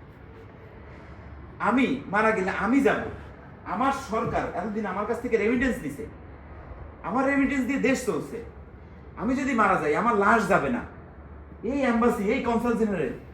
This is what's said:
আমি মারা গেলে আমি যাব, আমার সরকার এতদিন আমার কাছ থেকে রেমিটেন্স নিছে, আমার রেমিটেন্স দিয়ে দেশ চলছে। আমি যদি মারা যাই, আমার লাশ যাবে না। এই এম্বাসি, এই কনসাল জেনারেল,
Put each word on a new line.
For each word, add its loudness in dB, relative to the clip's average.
আমি 2
মারা 4
গেলে 2
আমি 2
যাব, 6
আমার 0
সরকার -2
এতদিন -4
আমার -2
কাছ -2
থেকে 0
রেমিটেন্স 2
নিছে, -8
আমার 0
রেমিটেন্স 2
দিয়ে 0
দেশ 2
চলছে। -4
আমি 0
যদি 0
মারা 6
যাই, 2
আমার 2
লাশ 4
যাবে 4
না। -2
এই -2
এম্বাসি, 4
এই 0
কনসাল 2
জেনারেল, 0